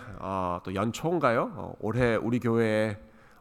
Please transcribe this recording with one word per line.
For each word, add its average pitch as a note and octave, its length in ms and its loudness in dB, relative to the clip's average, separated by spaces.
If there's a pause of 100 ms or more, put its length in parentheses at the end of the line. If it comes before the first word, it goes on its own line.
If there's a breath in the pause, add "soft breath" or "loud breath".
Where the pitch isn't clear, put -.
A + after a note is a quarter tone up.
(200)
어, F#2 440 -2
또 F#2+ 100 -6
연초인가요? C#3 840 0
어, F2+ 260 -10
올해 A#2 340 2
우리 A#2 240 0
교회의 A2 580 2 (440 soft breath)